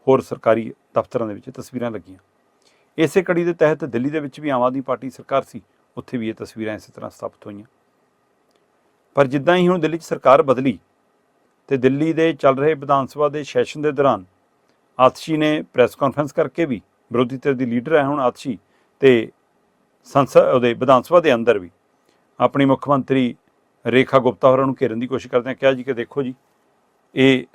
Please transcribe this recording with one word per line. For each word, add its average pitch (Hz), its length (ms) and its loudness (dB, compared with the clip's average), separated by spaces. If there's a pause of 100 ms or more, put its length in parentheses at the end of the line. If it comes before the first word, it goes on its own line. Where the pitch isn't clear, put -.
ਹੋਰ 131 120 4
ਸਰਕਾਰੀ 113 540 -2 (200)
ਦਫ਼ਤਰਾਂ 117 320 -4
ਦੇ 104 80 -10
ਵਿੱਚ 98 160 -18
ਤਸਵੀਰਾਂ 120 400 -10
ਲੱਗੀਆਂ। 95 280 -16 (800)
ਇਸੇ 165 240 0
ਕੜੀ 175 220 -2
ਦੇ 175 80 -2
ਤਹਿਤ 156 320 0
ਦਿੱਲੀ 127 260 -4
ਦੇ 156 100 -6
ਵਿੱਚ 143 200 -12
ਵੀ 151 80 -6
ਆਮ 127 140 -2
ਆਦਮੀ 127 180 -2
ਪਾਰਟੀ 127 300 -8
ਸਰਕਾਰ - 320 -4
ਸੀ, - 200 -18 (340)
ਉੱਥੇ 123 220 -10
ਵੀ 110 100 -4
ਇਹ 110 60 -6
ਤਸਵੀਰਾਂ 107 400 -10
ਇਸੇ - 200 -18
ਤਰ੍ਹਾਂ 113 160 -14
ਸਥਾਪਿਤ - 360 -14
ਹੋਈਆਂ। 104 180 -18 (1500)
ਪਰ 139 120 2
ਜਿੱਦਾਂ 147 300 0
ਹੀ 180 120 2
ਹੁਣ 180 100 0
ਦਿੱਲੀ 156 200 -4
'ਚ 160 40 -14
ਸਰਕਾਰ 143 400 4
ਬਦਲੀ 131 360 0 (880)
ਤੇ 139 80 0
ਦਿੱਲੀ 139 360 0
ਦੇ 160 200 0
ਚੱਲ 135 260 0
ਰਹੇ 151 160 0
ਵਿਧਾਨ 139 320 -2
ਸਭਾ 147 220 -2
ਦੇ 147 160 -6
ਸੈਸ਼ਨ - 380 -4
ਦੇ 151 100 -2
ਦੌਰਾਨ 127 320 0 (760)
ਆਤਸ਼ੀ 127 360 2
ਨੇ 151 260 0
ਪ੍ਰੈਸ - 320 0
ਕਾਨਫਰੰਸ 143 380 -2
ਕਰਕੇ 160 320 -2
ਵੀ, 123 180 -6 (300)
ਵਿਰੋਧੀ 123 240 0
ਧਿਰ 139 180 -4
ਦੀ 127 120 -4
ਲੀਡਰ 120 300 -2
ਹੈ 143 80 4
ਹੁਣ 143 160 -2
ਆਤਸ਼ੀ, 123 380 -4 (420)
ਤੇ 127 320 4 (720)
ਸੰਸਦ, 135 380 4
ਉਹਦੇ 123 320 2
ਵਿਧਾਨ 127 280 4
ਸਭਾ 175 180 2
ਦੇ 156 140 2
ਅੰਦਰ 113 240 2
ਵੀ 90 120 -10 (720)
ਆਪਣੀ 139 240 2
ਮੁੱਖ 135 240 0
ਮੰਤਰੀ 131 480 0 (500)
ਰੇਖਾ 123 320 2
ਗੁਪਤਾ 113 300 2
ਹੋਰਾਂ 131 180 4
ਨੂੰ 131 140 -4
ਘੇਰਨ 113 180 -2
ਦੀ 123 80 -6
ਕੋਸ਼ਿਸ਼ 123 260 -8
ਕਰਦਿਆਂ 123 220 -2
ਕਿਹਾ 135 180 2
ਜੀ 127 100 -8
ਕਿ 131 100 -8
ਦੇਖੋ 120 300 -6
ਜੀ, 131 120 -8 (800)
ਇਹ 131 300 4 (100)